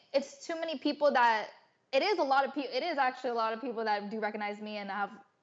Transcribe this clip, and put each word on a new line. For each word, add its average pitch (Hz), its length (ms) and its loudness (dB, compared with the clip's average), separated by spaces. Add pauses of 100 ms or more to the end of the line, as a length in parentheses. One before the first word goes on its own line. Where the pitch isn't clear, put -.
(140)
it's - 320 -4
too 339 100 -6
many 330 220 -4
people 294 360 2
that, 233 340 4 (440)
it 269 120 4
is 381 160 2
a 320 40 2
lot 269 220 4
of 262 80 -4
peo-, 269 180 -4
it 262 120 -2
is 330 140 -2
actually 254 340 0
a 233 140 0
lot 220 80 0
of 226 60 -6
people 226 240 -4
that 208 280 0
do 220 80 -4
recognize 208 420 -4
me 214 160 -8
and 202 120 -8
have, 196 200 -2 (340)